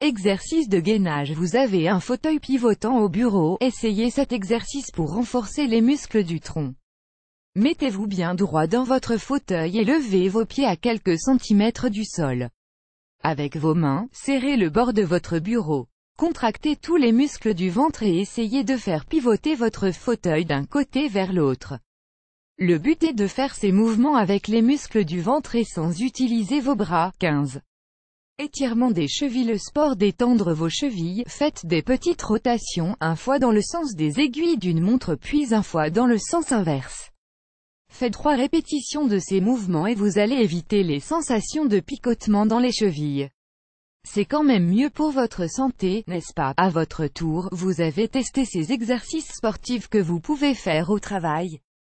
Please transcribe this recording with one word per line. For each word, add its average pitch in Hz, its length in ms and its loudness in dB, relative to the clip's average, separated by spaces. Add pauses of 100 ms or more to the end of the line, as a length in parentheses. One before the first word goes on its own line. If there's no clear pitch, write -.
Exercice 226 680 0
de 190 140 2
gainage. 160 500 0
Vous 165 240 -2
avez 196 320 2
un 185 140 2
fauteuil 302 380 -2
pivotant 240 600 0
au 214 80 4
bureau. 185 540 2
Essayez 226 480 0
cet 262 240 -2
exercice 233 580 -4
pour 156 220 -4
renforcer 240 540 -2
les 226 120 4
muscles 226 460 2
du 165 160 -4
tronc. 135 340 -6 (800)
Mettez-vous 220 500 0
bien 180 300 -2
droit 160 320 0
dans 233 160 2
votre 254 320 0
fauteuil 185 600 -2
et 220 80 2
levez 202 420 2
vos 208 180 0
pieds 277 200 -2
à 196 100 2
quelques 202 420 0
centimètres 226 680 2
du 208 160 -4
sol. 127 460 -4 (760)
Avec 147 320 -2
vos 156 180 0
mains, 165 380 0
serrez 277 460 -2
le 185 120 2
bord 240 220 0
de 214 100 2
votre 170 380 0
bureau. 160 480 -2 (300)
Contractez 302 580 -2
tous 339 220 -2
les 240 160 4
muscles 240 400 0
du 180 160 -2
ventre 247 340 0
et 180 160 2
essayez 226 460 -2
de 262 100 0
faire 175 300 -4
pivoter 269 500 0
votre 220 360 -2
fauteuil 170 520 0
d'un 143 220 -2
côté 285 420 -2
vers 190 240 -2
l'autre. 139 480 -2 (800)
Le 175 220 2
but 269 220 0
est 320 120 0
de 208 140 0
faire 262 280 -4
ces 196 160 0
mouvements 226 460 4
avec 202 320 0
les 220 120 2
muscles 226 440 2
du 170 160 -4
ventre 190 340 -2
et 233 80 2
sans 165 380 -4
utiliser 240 580 0
vos 269 160 0
bras. 180 420 0
Quinze. 143 440 0 (760)
Étirement 254 540 0
des 165 160 0
chevilles. 254 380 -2
Le 226 120 0
sport 294 380 0
détendre 233 560 2
vos 160 160 0
chevilles. 185 580 -4
Faites - 400 -4
des 160 160 0
petites 262 400 0
rotations, 214 800 -2
un 160 160 0
fois 269 240 0
dans 240 120 4
le 208 100 4
sens 294 340 -4
des 151 240 -2
aiguilles 302 380 0
d'une 175 240 0
montre 185 340 0
puis 285 380 0
un 214 100 4
fois 151 260 -2
dans 214 160 2
le 240 120 4
sens 320 340 -2
inverse. 160 600 -4 (760)
Faites 240 220 -2
trois 294 240 0
répétitions 294 720 -2
de 208 120 2
ces 190 200 0
mouvements 185 480 0
et 240 80 0
vous 202 240 2
allez 226 160 2
éviter 196 480 2
les 151 160 0
sensations 269 680 -2
de 208 140 4
picotement 220 640 0
dans 220 140 2
les 247 140 2
chevilles. 147 560 -2 (760)
C'est 202 200 -2
quand 302 180 0
même 220 240 4
mieux 226 220 4
pour 302 220 0
votre 233 380 -2
santé, 220 580 -2
n'est-ce 175 260 -8
pas ? 135 240 -2
À 185 120 4
votre 160 380 -2
tour, 165 460 -4
vous 180 260 -2
avez 170 300 0
testé 269 340 -2
ces 175 300 -2
exercices 247 580 -4
sportifs 226 560 -4
que - 100 0
vous 170 220 0
pouvez 285 360 0
faire 160 340 -2
au 208 100 2
travail ? 165 640 -4 (300)